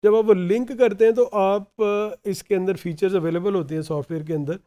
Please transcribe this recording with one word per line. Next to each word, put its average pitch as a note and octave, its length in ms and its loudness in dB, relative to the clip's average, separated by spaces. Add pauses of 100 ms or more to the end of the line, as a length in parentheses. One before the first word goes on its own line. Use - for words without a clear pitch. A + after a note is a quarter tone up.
जब G#3 120 6
आप A3 100 2
वो A3 80 6
लिंक G3+ 380 0
करते A3+ 340 2
हैं, A3+ 80 4
तो A#3+ 100 2
आप, G3+ 580 -2
अ, G#3 480 -4
इसके G3 260 -2
अंदर F#3 200 -2
फीचर्स F3+ 380 -4
अवेलेबल F3 420 0
होते D#3 200 -4
हैं D#3+ 60 -4
सॉफ्टवेयर D#3 420 -6
के D#3+ 100 -6
अंदर D#3 340 -4